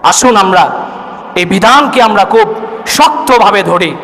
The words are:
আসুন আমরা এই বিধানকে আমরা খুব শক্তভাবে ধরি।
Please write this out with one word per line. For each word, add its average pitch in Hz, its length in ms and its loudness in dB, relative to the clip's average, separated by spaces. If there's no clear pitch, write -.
আসুন 214 340 2
আমরা 180 320 2
এই 180 100 -2
বিধানকে 240 560 2
আমরা 208 240 2
খুব 220 300 2
শক্তভাবে 208 760 2
ধরি। 170 400 -2